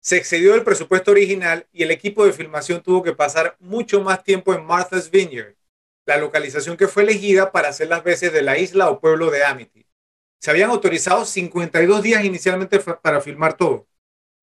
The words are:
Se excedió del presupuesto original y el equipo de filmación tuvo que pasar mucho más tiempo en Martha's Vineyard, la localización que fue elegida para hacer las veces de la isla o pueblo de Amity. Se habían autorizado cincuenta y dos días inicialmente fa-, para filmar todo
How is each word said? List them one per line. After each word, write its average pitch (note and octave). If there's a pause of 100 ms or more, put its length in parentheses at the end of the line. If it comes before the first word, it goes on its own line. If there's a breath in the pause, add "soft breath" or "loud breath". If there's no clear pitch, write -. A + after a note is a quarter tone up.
Se F3+
excedió F3
del A3+
presupuesto F#3
original F#3
y E3+
el D#3
equipo G3+
de F#3
filmación D#3
tuvo F3+
que E3+
pasar D#3
mucho G3+
más F#3+
tiempo F#3+
en D#3+
Martha's F3+
Vineyard, C3+ (500)
la D3
localización D3+
que F#3+
fue G#3
elegida G3
para D#3
hacer D#3
las E3
veces E3+
de D#3
la C#3
isla F3+
o C#3
pueblo D#3+
de C#3+
Amity. B2 (560)
Se D3+
habían G3
autorizado F3+
cincuenta E3+
y E3+
dos G3+
días G#3+
inicialmente F#3
fa-, E3+
para D3
filmar D#3
todo C#3+ (560)